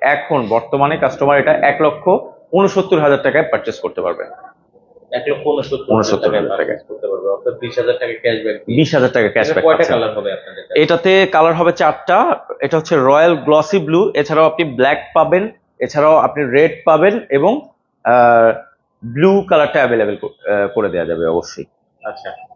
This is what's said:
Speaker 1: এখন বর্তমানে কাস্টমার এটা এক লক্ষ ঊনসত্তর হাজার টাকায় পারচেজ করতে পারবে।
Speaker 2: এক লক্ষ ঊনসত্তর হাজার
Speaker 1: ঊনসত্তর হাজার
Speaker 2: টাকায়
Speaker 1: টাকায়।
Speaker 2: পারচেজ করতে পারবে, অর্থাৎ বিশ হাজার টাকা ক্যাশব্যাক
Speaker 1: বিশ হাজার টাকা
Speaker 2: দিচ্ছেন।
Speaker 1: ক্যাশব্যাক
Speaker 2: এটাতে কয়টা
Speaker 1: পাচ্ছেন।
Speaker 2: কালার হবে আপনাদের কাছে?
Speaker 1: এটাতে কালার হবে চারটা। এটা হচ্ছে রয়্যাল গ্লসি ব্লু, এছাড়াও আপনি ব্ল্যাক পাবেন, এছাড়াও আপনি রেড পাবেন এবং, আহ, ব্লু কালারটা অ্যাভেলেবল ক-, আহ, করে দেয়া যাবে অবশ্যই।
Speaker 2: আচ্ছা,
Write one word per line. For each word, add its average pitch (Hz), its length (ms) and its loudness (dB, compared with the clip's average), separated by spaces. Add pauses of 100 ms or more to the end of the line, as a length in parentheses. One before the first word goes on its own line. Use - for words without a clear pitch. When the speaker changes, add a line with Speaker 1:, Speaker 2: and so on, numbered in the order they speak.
Speaker 1:
এখন 143 480 -2
বর্তমানে 139 480 0
কাস্টমার 143 420 0
এটা 139 140 2
এক 143 300 0
লক্ষ 156 280 0 (420)
ঊনসত্তর 190 480 0
হাজার 143 220 2
টাকায় 143 280 0
পারচেজ - 300 -4
করতে 90 200 -8
পারবে। 90 240 -6 (840)
Speaker 2:
এক 123 180 -6
লক্ষ 143 200 -4
ঊনসত্তর 139 280 -4
হাজার 107 200 -2
Speaker 1:
ঊনসত্তর 104 200 0
হাজার 104 140 0
Speaker 2:
টাকায় 85 180 -2
Speaker 1:
টাকায়। 92 180 -4
Speaker 2:
পারচেজ - 220 -10
করতে - 180 -10
পারবে, 95 220 -6
অর্থাৎ 113 320 -4
বিশ 120 180 -10
হাজার 120 220 0
টাকা 117 120 -6
ক্যাশব্যাক 110 440 -4
Speaker 1:
বিশ 139 380 -2
হাজার 127 140 2
টাকা 123 140 0
Speaker 2:
দিচ্ছেন। 110 200 0
Speaker 1:
ক্যাশব্যাক 160 220 0
Speaker 2:
এটাতে - 20 4
কয়টা 160 120 4
Speaker 1:
পাচ্ছেন। 135 220 0
Speaker 2:
কালার 107 160 -4
হবে 98 160 -6
আপনাদের - 320 -16
কাছে? - 160 0
Speaker 1:
এটাতে 175 460 2
কালার 165 280 2
হবে 170 180 0
চারটা। 180 680 0 (220)
এটা 139 160 -2
হচ্ছে 160 220 -2
রয়্যাল 147 380 4
গ্লসি 151 420 0
ব্লু, 165 360 0
এছাড়াও 156 320 2
আপনি 160 180 -2
ব্ল্যাক 135 340 0 (160)
পাবেন, 170 340 2 (300)
এছাড়াও 151 380 2
আপনি 143 280 0
রেড 143 280 2 (120)
পাবেন 180 360 2 (100)
এবং, 170 300 0 (440)
আহ, 120 480 4 (520)
ব্লু 180 440 2
কালারটা 156 300 2
অ্যাভেলেবল 113 380 0
ক-, - 80 -14
আহ, 101 440 -4
করে 101 200 -2
দেয়া 85 160 -4
যাবে 82 220 -4
অবশ্যই। 82 380 -4 (400)
Speaker 2:
আচ্ছা, 104 260 -14 (260)